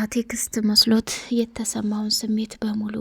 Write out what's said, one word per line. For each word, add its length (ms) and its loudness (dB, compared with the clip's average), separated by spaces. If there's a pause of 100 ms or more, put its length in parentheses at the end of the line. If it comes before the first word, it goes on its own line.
ቴክስት 540 -4
መስሎት 480 4 (240)
የተሰማውን 800 -2
ስሜት 460 0
በሙሉ 440 -2